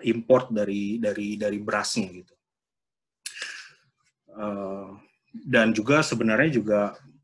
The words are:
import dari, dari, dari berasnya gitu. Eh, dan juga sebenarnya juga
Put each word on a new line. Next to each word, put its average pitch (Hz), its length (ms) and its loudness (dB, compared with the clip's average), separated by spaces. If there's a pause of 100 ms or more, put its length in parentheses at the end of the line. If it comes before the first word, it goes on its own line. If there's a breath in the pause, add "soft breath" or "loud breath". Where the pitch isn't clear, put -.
import 117 480 2
dari, 101 480 -2
dari, 104 400 -4
dari 104 160 -2
berasnya 104 560 -2
gitu. - 240 -20 (2000 loud breath)
Eh, 98 520 -8 (520 soft breath)
dan 117 320 4
juga 127 320 4
sebenarnya 113 480 2
juga 104 400 2 (320)